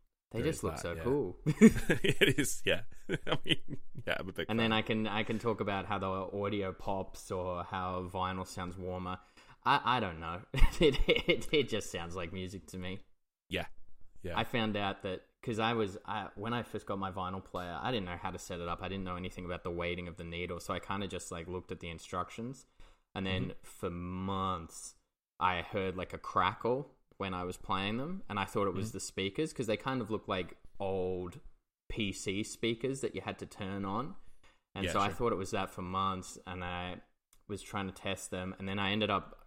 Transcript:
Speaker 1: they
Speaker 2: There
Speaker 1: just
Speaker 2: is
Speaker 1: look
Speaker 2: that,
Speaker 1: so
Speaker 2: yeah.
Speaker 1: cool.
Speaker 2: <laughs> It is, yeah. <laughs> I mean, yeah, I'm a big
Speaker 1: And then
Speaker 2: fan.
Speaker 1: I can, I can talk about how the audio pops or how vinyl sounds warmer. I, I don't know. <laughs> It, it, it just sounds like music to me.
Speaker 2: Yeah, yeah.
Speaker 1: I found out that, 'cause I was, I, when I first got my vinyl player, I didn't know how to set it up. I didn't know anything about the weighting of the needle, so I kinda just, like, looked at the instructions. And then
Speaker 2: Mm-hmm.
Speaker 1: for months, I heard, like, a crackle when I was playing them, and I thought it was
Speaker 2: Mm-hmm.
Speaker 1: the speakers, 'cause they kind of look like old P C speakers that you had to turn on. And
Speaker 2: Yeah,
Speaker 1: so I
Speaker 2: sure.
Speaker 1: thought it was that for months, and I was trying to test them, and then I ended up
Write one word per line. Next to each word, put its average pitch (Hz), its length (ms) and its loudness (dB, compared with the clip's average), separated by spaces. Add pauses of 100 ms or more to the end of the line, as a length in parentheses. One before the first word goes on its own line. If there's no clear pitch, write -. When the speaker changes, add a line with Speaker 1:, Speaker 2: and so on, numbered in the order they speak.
(320)
Speaker 1:
they 117 60 -2
Speaker 2:
There 127 80 0
Speaker 1:
just 160 140 0
Speaker 2:
is - 40 -4
Speaker 1:
look 82 120 0
Speaker 2:
that, - 60 -6
Speaker 1:
so 85 140 -2
Speaker 2:
yeah. 80 60 -6
Speaker 1:
cool. 120 380 0
Speaker 2:
<laughs> - 60 -2 (560)
It - 360 6
is, - 260 2
yeah. - 180 4 (260)
<laughs> - 180 0
I 165 180 4
mean, - 340 2 (280)
yeah, - 120 2
I'm 90 120 -4
a - 20 -10
big - 160 -4
Speaker 1:
And 110 100 2
then 113 120 4
Speaker 2:
fan. 110 80 6
Speaker 1:
I 110 40 2
can, 110 240 2
I 104 160 0
can 110 160 0
talk 110 220 0
about 98 260 0
how 101 120 -2
the 95 100 0
audio 95 640 0
pops - 580 -4
or 90 340 -2
how 92 480 -2
vinyl 92 340 0
sounds 92 320 -8
warmer. 90 400 -4 (460)
I, 135 160 6 (160)
I 120 40 2
don't 85 200 -2
know. 85 200 -6 (140)
<laughs> - 0 - (260)
It, 147 260 8
it, - 460 4
it 147 160 4
just 104 240 -2
sounds 85 240 -6
like 85 160 -4
music 92 360 -6
to 92 100 -10
me. 92 220 -6 (500)
Speaker 2:
Yeah, 87 160 -2 (560)
yeah. 87 160 -2
Speaker 1:
I 113 60 2
found 110 340 0
out 98 240 -2
that, 92 180 -4 (220)
'cause 113 160 -2
I 113 160 2
was, 101 320 0
I, 101 300 -4
when 113 180 -2
I 117 80 -2
first - 240 -8
got 101 120 -2
my 95 120 -2
vinyl 92 340 -4
player, 87 380 -6
I 120 80 -2
didn't 104 160 0
know 87 140 -6
how 95 100 -4
to 87 80 -8
set 87 220 -6
it 85 80 -4
up. 85 140 -4
I 92 60 -4
didn't 95 160 -4
know 90 120 -4
anything 90 280 -6
about 87 180 -6
the 90 80 -4
weighting 87 380 -2
of 82 80 -10
the 85 80 -10
needle, 85 360 -4
so - 120 -6
I 90 60 -2
kinda 98 300 -4
just, 87 220 -6
like, 85 180 -6
looked 90 240 -6
at 87 80 -8
the 87 100 -8
instructions. 95 760 -6 (500)
And 95 120 0
then 95 160 2
Speaker 2:
Mm-hmm. - 100 -2 (100)
Speaker 1:
for - 280 -6
months, 92 1040 -2 (440)
I 90 240 4
heard, 95 340 -2
like, 90 180 -4
a - 40 -8
crackle 117 720 2 (280)
when 95 160 -2
I 90 100 -2
was 90 140 -4
playing 101 400 0
them, 180 320 -4
and 101 80 0
I 95 80 2
thought 101 200 2
it 90 80 2
was 101 140 0
Speaker 2:
Mm-hmm. 95 80 -8
Speaker 1:
the 95 40 -6
speakers, 101 520 0
'cause 120 140 -2
they 107 100 4
kind 131 240 -2
of 107 100 -4
look 104 180 -2
like 92 280 -2 (220)
old 92 600 0 (500)
P 101 220 0
C 101 300 -2
speakers 120 600 0
that - 120 -2
you 92 60 -4
had 98 200 -6
to 98 60 -8
turn 98 380 -6
on. 104 300 -2 (600)
And 98 120 0
Speaker 2:
Yeah, 82 60 2
Speaker 1:
so 98 80 4
I 101 80 4
Speaker 2:
sure. - 80 -2
Speaker 1:
thought 117 160 2
it 95 40 2
was 95 140 -4
that 95 200 0
for 95 120 -8
months, 92 640 -2
and 90 180 -6
I 90 380 -4 (460)
was 101 140 -4
trying 98 260 -4
to 92 40 -6
test - 380 -4
them, 92 280 -4
and 95 100 -6
then 98 100 -2
I 98 140 2
ended 107 180 2
up - 360 -2